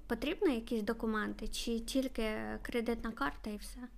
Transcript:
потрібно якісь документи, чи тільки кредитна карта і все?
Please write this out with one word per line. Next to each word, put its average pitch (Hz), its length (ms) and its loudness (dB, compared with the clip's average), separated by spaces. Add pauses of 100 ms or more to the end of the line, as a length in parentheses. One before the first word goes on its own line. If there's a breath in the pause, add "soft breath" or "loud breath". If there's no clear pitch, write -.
потрібно 269 400 2
якісь 226 360 2
документи, 214 640 0
чи - 320 0
тільки 254 440 2 (380)
кредитна 233 500 0
карта 277 380 -2
і 208 80 -4
все? - 220 -8 (180)